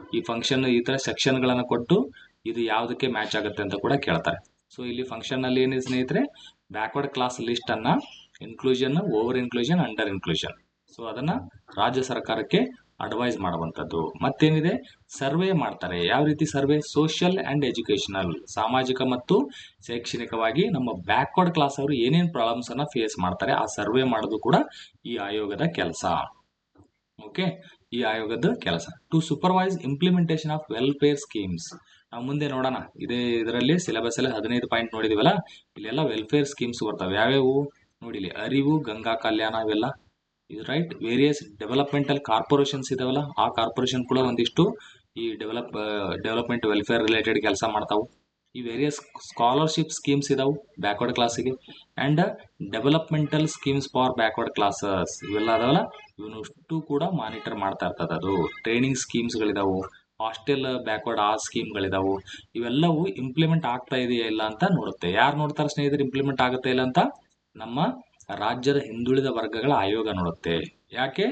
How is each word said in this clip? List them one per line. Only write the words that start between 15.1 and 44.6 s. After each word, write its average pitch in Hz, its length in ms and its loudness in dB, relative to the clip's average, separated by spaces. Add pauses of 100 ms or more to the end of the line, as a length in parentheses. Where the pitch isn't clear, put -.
ಸರ್ವೆ 165 340 0
ಮಾಡ್ತಾರೆ. 90 540 -2
ಯಾವ 123 180 4
ರೀತಿ 151 280 2
ಸರ್ವೆ? 139 240 2
Social 160 560 2
and 143 320 0
educational, 98 920 -2
ಸಾಮಾಜಿಕ 127 480 0
ಮತ್ತು 131 480 2 (360)
ಶೈಕ್ಷಣಿಕವಾಗಿ 120 840 -2
ನಮ್ಮ 123 360 -2
ಬ್ಯಾಕ್ವರ್ಡ್ 147 500 2
ಕ್ಲಾಸ್ 139 260 2
ಅವರು 143 120 0
ಏನೇನ್ 160 400 4
ಪ್ರಾಬ್ಲಮ್ಸ್ 120 380 -2
ಅನ್ನ 127 120 -4
ಫೇಸ್ 113 360 -2
ಮಾಡ್ತಾರೆ, 92 340 0
ಆ 110 120 2
ಸರ್ವೆ 110 380 0
ಮಾಡೋದು 110 360 0
ಕೂಡ 131 180 2 (500)
ಈ 117 100 -6
ಆಯೋಗದ 101 460 -4 (120)
ಕೆಲಸ. 87 300 -2 (1200)
ಓಕೆ, - 520 -4 (140)
ಈ 117 100 -2
ಆಯೋಗದ 113 420 -2 (180)
ಕೆಲಸ. 85 240 -2 (280)
To 160 80 4
supervise 185 540 0
implementation 160 720 2
of 110 300 -4
welfare 143 380 4
schemes. 104 640 -6 (340)
ನಾವು 120 120 -10
ಮುಂದೆ 147 240 -2
ನೋಡೋಣ, 131 280 -2 (240)
ಇದೇ 120 300 -2
ಇದರಲ್ಲಿ 120 480 2
ಸಿಲೆಬಸ್ 113 400 -2
ಅಲ್ಲಿ 127 140 2
ಹದಿನೈದು 113 360 -2
ಪಾಯಿಂಟ್ 113 260 0
ನೋಡಿದೀವಲ್ಲ, 110 340 2 (480)
ಇಲ್ಲೆಲ್ಲ 110 240 -4
ವೆಲ್ಫೇರ್ 131 460 0
ಸ್ಕೀಮ್ಸ್ 120 400 -4
ಬರ್ತವೆ. 92 280 -2
ಯಾವ್ಯಾವು 135 580 4 (300)
ನೋಡಿ 113 160 -10
ಇಲ್ಲಿ, 92 120 -6
ಅರಿವು, 139 480 2
ಗಂಗಾ 110 360 -2
ಕಲ್ಯಾಣ, 110 400 0
ಇವೆಲ್ಲ 107 300 0 (640)
ಇದು, 110 120 -12
ರೈಟ್? 160 320 -4
ವೇರಿಯಸ್ 135 640 0
ಡೆವಲಪ್ಮೆಂಟಲ್ 139 640 0
ಕಾರ್ಪೊರೇಷನ್ಸ್ 135 720 2
ಇದಾವಲ್ಲ, 127 260 -2 (200)
ಆ 110 100 2
ಕಾರ್ಪೊರೇಷನ್ 123 580 0
ಕೂಡ 127 120 2
ಒಂದಿಷ್ಟು 117 580 2 (400)